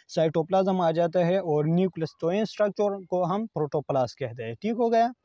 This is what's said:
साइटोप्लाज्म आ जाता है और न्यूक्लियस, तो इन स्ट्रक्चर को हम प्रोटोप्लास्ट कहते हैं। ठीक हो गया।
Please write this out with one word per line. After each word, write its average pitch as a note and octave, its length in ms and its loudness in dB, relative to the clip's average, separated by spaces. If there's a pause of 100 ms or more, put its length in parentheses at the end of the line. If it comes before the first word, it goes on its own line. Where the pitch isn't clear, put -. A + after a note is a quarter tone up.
साइटोप्लाज्म F#3 760 0
आ E3 100 2
जाता E3+ 340 0
है F#3 160 2
और D3+ 260 0
न्यूक्लियस, E3+ 540 0
तो E3 100 0
इन G#3 140 0
स्ट्रक्चर G3+ 600 -2
को F3+ 180 -2
हम F#3+ 220 -2
प्रोटोप्लास्ट C#3+ 760 -2
कहते A#2+ 240 -8
हैं। A2+ 180 -8
ठीक A3 120 -2
हो A#3 160 0
गया। A#3 240 2 (120)